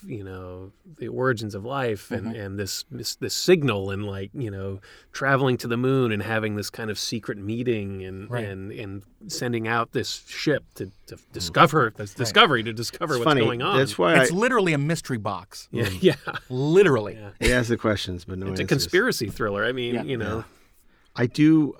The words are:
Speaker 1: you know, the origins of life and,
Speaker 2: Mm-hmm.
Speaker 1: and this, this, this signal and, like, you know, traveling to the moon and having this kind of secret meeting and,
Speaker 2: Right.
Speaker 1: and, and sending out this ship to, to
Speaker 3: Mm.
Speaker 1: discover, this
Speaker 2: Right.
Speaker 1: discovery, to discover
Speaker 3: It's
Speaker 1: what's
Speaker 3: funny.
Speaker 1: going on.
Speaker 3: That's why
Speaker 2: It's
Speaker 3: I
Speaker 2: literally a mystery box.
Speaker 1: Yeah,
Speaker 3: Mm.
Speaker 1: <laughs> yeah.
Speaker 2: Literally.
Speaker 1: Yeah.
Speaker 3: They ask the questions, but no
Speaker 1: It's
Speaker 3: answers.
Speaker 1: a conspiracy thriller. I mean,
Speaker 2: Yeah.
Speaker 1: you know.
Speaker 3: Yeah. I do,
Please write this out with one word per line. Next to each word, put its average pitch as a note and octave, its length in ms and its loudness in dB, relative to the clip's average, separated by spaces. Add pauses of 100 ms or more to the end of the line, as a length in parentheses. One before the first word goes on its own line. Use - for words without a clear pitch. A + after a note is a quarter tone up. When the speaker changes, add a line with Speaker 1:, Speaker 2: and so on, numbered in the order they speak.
Speaker 1:
you A2+ 180 -10
know, F#2 480 -14 (260)
the A#2 100 -8
origins A#2 460 -2
of G2 100 -8
life A#2+ 460 -4
and, G#2+ 180 -4
Speaker 2:
Mm-hmm. A2+ 120 -8
Speaker 1:
and G2 180 -8
this, G2 320 -6
this, B2 260 -8
this - 180 -6
signal B2 560 2
and, G2+ 160 -4
like, G2 280 -8
you A#2+ 160 -6
know, G2 300 -8 (320)
traveling C3+ 460 2
to B2 100 -6
the A#2 80 0
moon B2+ 340 4
and G#2 120 0
having G#2+ 340 0
this G2+ 140 -4
kind A2 200 -8
of G2 80 -6
secret A#2 400 -6
meeting G#2 680 -2
and, F#2+ 260 -12
Speaker 2:
Right. A#2+ 160 -4
Speaker 1:
and, G2 260 -10
and G#2 300 -10 (260)
sending A#2+ 400 -2
out A#2 240 0
this - 340 -4
ship - 380 0 (100)
to, F#2+ 160 -10 (160)
to - 100 -16
Speaker 3:
Mm. - 160 -20
Speaker 1:
discover, B2 640 2
this G#2 140 -10
Speaker 2:
Right. - 60 -20
Speaker 1:
discovery, C3+ 480 4
to A#2 80 -4
discover A#2+ 420 -4
Speaker 3:
It's B2 100 2
Speaker 1:
what's D#3+ 60 4
Speaker 3:
funny. C#3 140 6
Speaker 1:
going A#2+ 180 0
on. F3 160 2
Speaker 3:
That's C3+ 200 2
why E3+ 220 6
Speaker 2:
It's C3 120 4
Speaker 3:
I - 20 -2
Speaker 2:
literally G3 380 2
a D3 60 2
mystery C#3+ 400 -2
box. G2 520 -8
Speaker 1:
Yeah, A#2+ 140 0
Speaker 3:
Mm. F#2+ 180 -2
Speaker 1:
<laughs> - 0 -
yeah. E3+ 120 6 (340)
Speaker 2:
Literally. C#3 680 4
Speaker 1:
Yeah. G#2+ 240 -16
Speaker 3:
They A#2+ 140 4
ask B2 160 2
the A#2 80 2
questions, G2 480 -2
but F#2 140 -8
no F#2+ 80 -6
Speaker 1:
It's F#2+ 140 -4
Speaker 3:
answers. - 40 0
Speaker 1:
a F#2+ 40 -6
conspiracy F3 600 2
thriller. G2+ 360 -2
I A#2+ 80 0
mean, B2 220 -2
Speaker 2:
Yeah. A#2 80 -2
Speaker 1:
you B2+ 140 -4
know. A2 220 -2
Speaker 3:
Yeah. A2+ 40 -8 (720)
I B2 120 0
do, D3+ 540 4